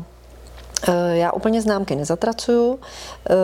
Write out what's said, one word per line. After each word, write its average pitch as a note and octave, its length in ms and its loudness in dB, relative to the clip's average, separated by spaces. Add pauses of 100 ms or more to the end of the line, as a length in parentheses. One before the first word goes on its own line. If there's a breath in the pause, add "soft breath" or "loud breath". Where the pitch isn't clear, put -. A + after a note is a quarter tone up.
(880)
eh, F3 300 2
já E3+ 140 2
úplně A3 300 0
známky G3 340 0
nezatracuju. A3+ 840 0
Eh, - 540 -6 (100)